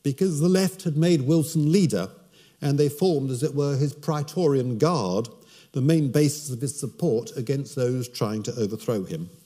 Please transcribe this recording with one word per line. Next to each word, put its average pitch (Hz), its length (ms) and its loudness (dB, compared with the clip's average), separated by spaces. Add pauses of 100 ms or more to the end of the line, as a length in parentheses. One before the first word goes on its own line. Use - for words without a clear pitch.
because 151 400 0
the 175 80 4
left 185 340 2
had 151 140 -2
made 165 240 4
Wilson 156 500 2
leader, 110 380 2 (500)
and 143 180 0
they 147 120 4
formed, 143 420 0
as 123 120 -4
it 135 120 -4
were, 143 220 0
his 143 160 0
Praetorian 143 840 0
Guard – 117 520 0 (440)
the 135 80 -2
main 147 300 4
basis 147 380 0
of 120 120 -8
his 139 180 -6
support 120 560 -2
against 135 400 -4
those 123 320 -2
trying 107 360 -4
to 117 120 -6
overthrow 110 480 -2
him. 85 260 -8 (160)